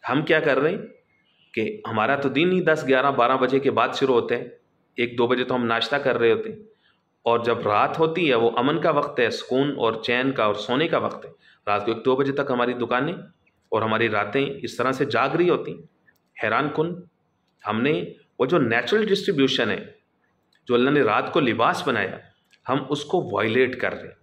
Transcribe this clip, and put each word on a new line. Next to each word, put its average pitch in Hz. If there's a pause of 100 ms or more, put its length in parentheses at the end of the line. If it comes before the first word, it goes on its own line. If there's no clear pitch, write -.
हम 135
क्या 156
कर 147
रहे 147
हैं 214 (720)
कि 107
हमारा 113
तो 139
दिन 151
ही 185
दस, 156
ग्यारह, 131
बारह 123
बजे 127
के 135
बाद 113
शुरू 135
होते 117
हैं, - (460)
एक 120
दो 120
बजे 123
तो 123
हम 123
नाश्ता 117
कर 123
रहे 117
होते 107
हैं, - (680)
और 117
जब 117
रात 117
होती 165
है 131
वो 117
अमन 143
का 165
वक्त 143
है, 117
सुकून 131
और 113
चैन 123
का 120
और 104
सोने 139
का 165
वक्त 110
है। - (360)
रात 101
को 113
एक 110
दो 131
बजे 139
तक 143
हमारी 123
दुकानें 123 (560)
और 110
हमारी 110
रातें 104
इस -
तरह 123
से 131
जाग 135
रही 175
होती 147
हैं। - (480)
हैरान 120
कुन, 170 (640)
हमने 117 (460)
वो 131
जो 170
नेचुरल 123
डिस्ट्रीब्यूशन 135
है, - (720)
जो 123
अल्लाह 127
ने 143
रात 113
को -
लिबास 127
बनाया, 107 (460)
हम 135 (120)
उसको 147 (100)
वायलेट 110
कर 95
रहे -
हैं। -